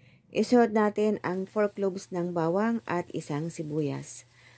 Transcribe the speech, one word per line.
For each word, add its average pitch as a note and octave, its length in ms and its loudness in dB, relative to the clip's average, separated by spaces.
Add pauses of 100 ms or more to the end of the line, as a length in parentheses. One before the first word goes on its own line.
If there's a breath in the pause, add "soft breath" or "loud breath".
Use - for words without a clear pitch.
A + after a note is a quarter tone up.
(300 soft breath)
Isunod A#3 400 4
natin G#3 560 2
ang F#3 160 -2
four G#3 320 -2
cloves G3 400 -4
ng F3 160 -2
bawang F#3 560 0
at F3 240 -4
isang D#3 400 -4
sibuyas. D3 800 -6 (280 soft breath)